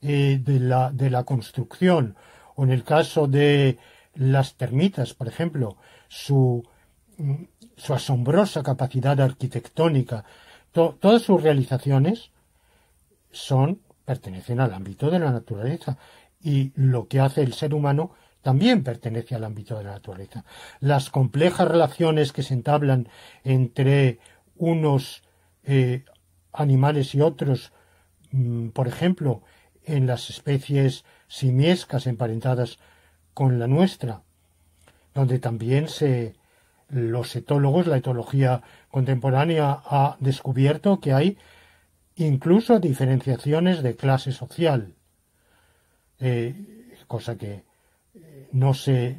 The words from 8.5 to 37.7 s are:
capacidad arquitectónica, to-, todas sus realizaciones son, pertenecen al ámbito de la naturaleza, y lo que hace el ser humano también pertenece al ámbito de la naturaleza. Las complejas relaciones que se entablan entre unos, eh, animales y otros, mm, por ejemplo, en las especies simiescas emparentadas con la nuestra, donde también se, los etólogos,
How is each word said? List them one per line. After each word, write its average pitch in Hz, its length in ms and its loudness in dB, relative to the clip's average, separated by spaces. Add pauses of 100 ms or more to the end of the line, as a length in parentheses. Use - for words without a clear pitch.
capacidad 135 580 -2
arquitectónica, 131 1040 -2 (480)
to-, 165 280 0
todas 226 220 4
sus 180 200 2
realizaciones 139 880 0 (1040)
son, 139 480 -2 (240)
pertenecen 120 560 -6
al 113 140 0
ámbito 98 360 -6
de 180 80 2
la 151 140 0
naturaleza, 120 640 -6 (440)
y 139 360 -2
lo 131 320 0
que 135 120 0
hace 139 220 2
el 123 120 0
ser 151 200 -4
humano 147 380 -2 (300)
también 156 420 2
pertenece 117 500 -8
al 110 100 -6
ámbito 107 340 -10
de 101 60 -12
la 101 80 -12
naturaleza. 98 520 -16 (340)
Las 139 320 0
complejas 151 560 2
relaciones 156 640 2
que 147 100 -6
se 139 120 -6
entablan 135 540 0 (340)
entre 131 800 2 (340)
unos, 156 680 -2 (420)
eh, 131 400 0 (480)
animales 139 640 2
y 139 80 2
otros, 151 500 -2 (580)
mm, 120 380 -2
por 127 180 -4
ejemplo, 147 560 -2 (420)
en 135 240 0
las 120 220 -6
especies 139 720 -2 (240)
simiescas 135 800 0
emparentadas 120 720 -4 (560)
con 127 260 0
la 117 80 -2
nuestra, 135 540 0 (920)
donde 127 240 0
también 123 480 -2
se, 123 480 -2 (540)
los 120 480 -4
etólogos, 143 500 2